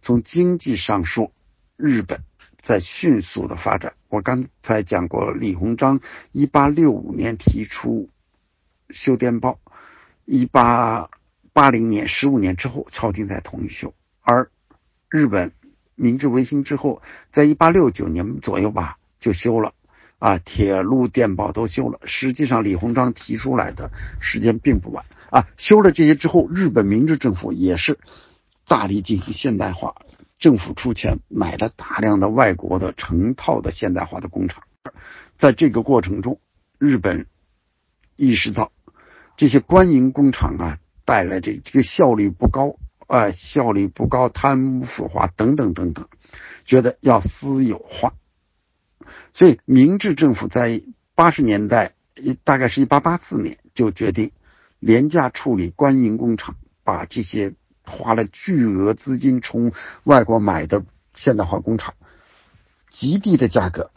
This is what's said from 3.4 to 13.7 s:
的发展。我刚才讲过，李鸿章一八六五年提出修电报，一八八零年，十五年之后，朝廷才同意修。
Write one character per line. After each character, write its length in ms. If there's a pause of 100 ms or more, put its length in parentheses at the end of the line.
的 80
发 220
展。 160 (160)
我 120
刚 240 (160)
才 220
讲 240
过， 260
李 220
鸿 220
章 240 (320)
一 120
八 220
六 240
五 240
年 220
提 260
出 460 (800)
修 260
电 240
报， 200 (680)
一 200
八 640 (440)
八 160
零 200
年， 180
十 200
五 120
年 160
之 120
后， 240
朝 200
廷 160
才 120
同 260
意 40
修。 240 (280)